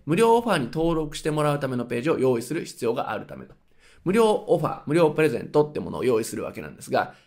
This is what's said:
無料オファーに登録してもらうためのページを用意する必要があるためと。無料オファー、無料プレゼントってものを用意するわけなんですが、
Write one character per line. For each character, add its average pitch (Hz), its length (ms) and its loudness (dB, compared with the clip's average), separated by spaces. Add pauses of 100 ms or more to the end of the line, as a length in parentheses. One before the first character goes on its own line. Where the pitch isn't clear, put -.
無 151 100 0
料 233 220 6
オ 240 40 2
フ 240 80 -2
ァ 202 40 4
ー 170 40 2
に 127 80 -2
登 160 300 0
録 156 220 -4
し - 60 -12
て 156 80 -2
も 151 100 0
ら 147 120 2
う 143 60 -2
た 143 80 -4
め 127 80 -4
の 120 100 -2
ペ 120 140 -4
ー - 20 -6
ジ 156 100 0
を - 80 0
用 127 180 2
意 113 60 -4
す - 100 -8
る 165 120 -6
必 - 200 -8
要 113 80 2
が 135 160 -4
あ 107 80 -4
る - 80 -10
た 69 100 -16
め 65 100 -16
と。 - 100 -20 (480)
無 170 100 0
料 220 180 6
オ 170 280 2
フ 151 60 -2
ァ - 40 0
ー、 - 160 -8
無 139 80 -2
料 160 160 6
プ 151 140 0
レ 156 60 4
ゼ 120 100 -2
ン - 80 -10
ト 151 180 4
っ 147 80 -12
て - 60 -6
も 85 100 -6
の 80 100 -8
を 98 40 -4
用 113 180 2
意 - 20 -2
す - 120 -8
る 107 80 -6
わ 101 100 -8
け 107 80 -12
な 76 60 -12
ん 69 80 -16
で - 80 -20
す - 80 -12
が、 110 240 0 (120)